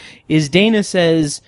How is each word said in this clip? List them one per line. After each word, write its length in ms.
is 200
Dana 360
says, 640